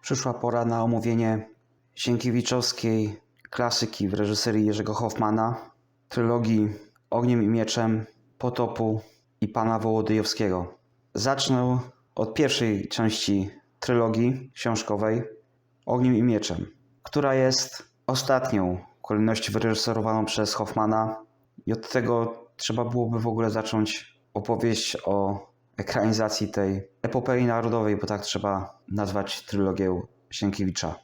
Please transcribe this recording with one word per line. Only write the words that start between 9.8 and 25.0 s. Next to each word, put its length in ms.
Zacznę 640
od 200
pierwszej 540
części 600
trylogii 760
książkowej 680
Ogniem 280
i 80
Mieczem, 440
która 320
jest 580
ostatnią 720
w 40
kolejności 500
wyreżyserowaną 720
przez 300
Hoffmana 640
i 60
od 180
tego 540
trzeba 280
byłoby 360
w 60
ogóle 240
zacząć 680
opowieść 680